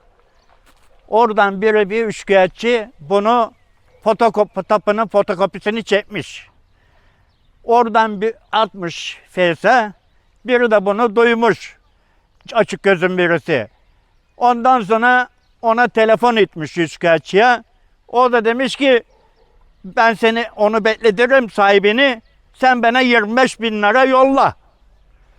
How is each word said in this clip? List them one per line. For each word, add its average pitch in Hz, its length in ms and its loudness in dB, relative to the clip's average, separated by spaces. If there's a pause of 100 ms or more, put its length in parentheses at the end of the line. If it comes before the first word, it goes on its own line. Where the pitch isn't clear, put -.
(1080)
Oradan 208 540 0
biri, 214 280 0
bir 226 160 -4
üçkağıtçı 208 840 -2 (100)
bunu 202 520 0 (520)
fotokop-, 208 640 -2
tapının 214 380 -2
fotokopisini 202 800 -4
çekmiş. - 640 -6 (1160)
Oradan 226 560 0
bir 220 140 -4 (180)
atmış 196 680 -6 (100)
Face'e, 190 640 0 (520)
biri 240 260 0
de 208 160 0
bunu 208 300 -2
duymuş. 233 600 0 (760)
Açık 214 300 -2
gözün 185 360 0
birisi. 165 500 -2 (680)
Ondan 247 440 2
sonra 240 480 0 (340)
ona 233 260 0
telefon 226 480 2
etmiş 170 420 -2
üçkağıtçıya. 185 840 0 (440)
O 247 240 0
da 240 120 0
demiş 233 320 -2
ki, 254 260 2 (840)
"Ben 226 300 0
seni, 226 320 0 (100)
onu 214 280 0
bekletirim 226 640 0
sahibini, 214 720 0 (320)
sen 254 280 0
bana 233 180 2
yirmi 233 360 0
beş 254 240 0
bin 220 220 -4
lira 220 220 2
yolla." 262 500 2 (840)